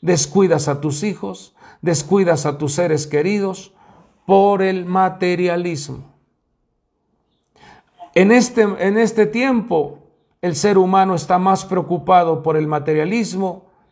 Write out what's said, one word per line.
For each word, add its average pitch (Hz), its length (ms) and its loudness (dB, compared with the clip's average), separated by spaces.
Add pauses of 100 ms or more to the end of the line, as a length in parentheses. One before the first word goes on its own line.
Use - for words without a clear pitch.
descuidas 165 640 0
a 139 140 -2
tus 147 240 -4
hijos, 196 500 -10 (260)
descuidas 170 640 0
a 143 140 -4
tus 147 140 -4
seres 165 340 -2
queridos 190 680 -4 (540)
por 196 360 2
el 190 220 -2
materialismo. 175 1300 -2 (2000)
En 190 160 6
este, 240 300 4
en 202 360 0
este 220 280 2
tiempo, 214 760 -2 (420)
el 175 140 -4
ser 202 200 2
humano 190 380 4
está 175 240 0
más 190 260 0
preocupado 175 800 0
por 156 140 0
el 156 100 0
materialismo 170 1040 -4 (220)